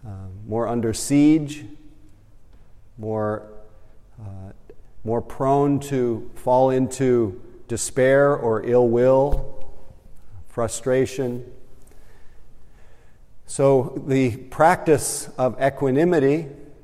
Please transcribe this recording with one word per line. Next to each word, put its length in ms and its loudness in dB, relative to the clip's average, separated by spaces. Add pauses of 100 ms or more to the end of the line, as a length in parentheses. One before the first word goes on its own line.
uh, 40 -14 (360)
more 220 -2
under 240 0
siege, 720 2 (1300)
more, 520 -4 (720)
uh, 320 -14 (500)
more 180 -2
prone 600 2
to 560 -2
fall 340 4
into 720 2 (240)
despair 720 4
or 280 0
ill 240 4
will, 800 2 (760)
frustration. 1000 -2 (2000)
So 600 2
the 300 0
practice 1000 2
of 240 -2
equanimity 840 2 (380)